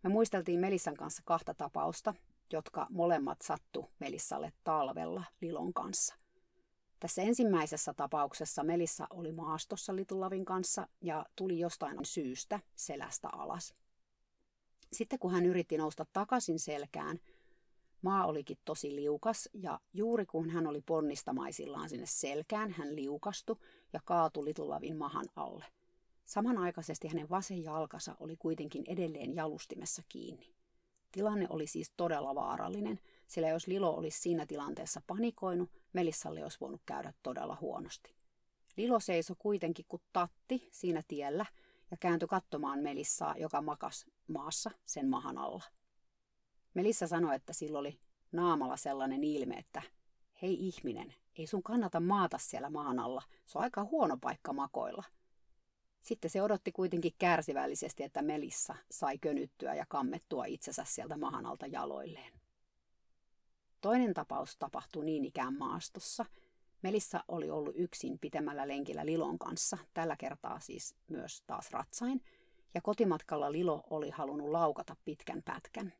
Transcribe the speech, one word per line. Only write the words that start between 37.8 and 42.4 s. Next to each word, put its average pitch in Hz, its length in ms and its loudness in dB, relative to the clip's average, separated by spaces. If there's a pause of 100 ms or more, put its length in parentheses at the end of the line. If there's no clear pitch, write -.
Lilo 226 240 6
seisoi 175 380 2
kuitenkin 170 500 2
kuin - 140 -8 (100)
tatti 190 600 0
siinä 160 360 0
tiellä 147 380 0 (440)
ja 175 60 -6
kääntyi 170 320 2
katsomaan 143 500 0